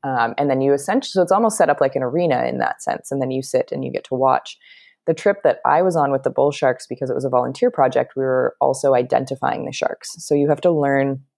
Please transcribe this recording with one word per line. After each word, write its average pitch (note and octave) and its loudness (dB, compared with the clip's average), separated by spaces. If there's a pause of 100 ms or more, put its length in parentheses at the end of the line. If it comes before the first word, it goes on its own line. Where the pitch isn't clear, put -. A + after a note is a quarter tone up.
Um, A#2+ -2
and D3 0
then C3+ 2
you C#3 4
essentially, F#3+ 0
so F#3+ 2
it's F3 2
almost G#3+ 2
set D#3+ 4
up D3 2
like C3+ 2
an C3 -2
arena C3+ 0
in - -2
that - -4
sense. - -6
And C#3 -4
then C3 -2
you C3 -4
sit - -2
and C3+ -6
you C3 -6
get - -6
to - -6
watch. C3 0 (500)
The E3 2
trip G3+ 0
that C#3+ 2
I D3+ 4
was F3+ 2
on C#3+ 2
with C3+ -2
the C3+ -2
bull C#3 2
sharks, C3 -2
because C3 -6
it - -2
was C3+ -4
a C3+ -2
volunteer B2+ 0
project, B2+ 0
we C3+ -4
were B2+ 0
also C3+ 2
identifying B2+ -2
the C3+ -10
sharks. - -6 (100)
So - 0
you C#3+ 2
have D3 0
to F3+ 2
learn C#3 0 (140)